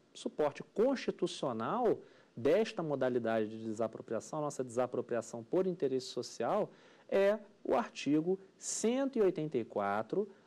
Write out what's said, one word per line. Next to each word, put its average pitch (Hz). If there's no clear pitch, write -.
O -
suporte 151
constitucional 185
desta 170
modalidade 123
de 110
desapropriação, 113
nossa 139
desapropriação 120
por 185
interesse 135
social, 147
é 202
o -
artigo 175
cento 262
e 214
oitenta 156
e 113
quatro 110